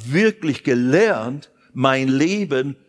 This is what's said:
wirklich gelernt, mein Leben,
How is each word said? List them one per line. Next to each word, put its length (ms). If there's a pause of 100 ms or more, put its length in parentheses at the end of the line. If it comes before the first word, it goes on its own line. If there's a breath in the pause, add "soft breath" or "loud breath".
(100)
wirklich 540
gelernt, 880 (240 soft breath)
mein 340
Leben, 680 (120)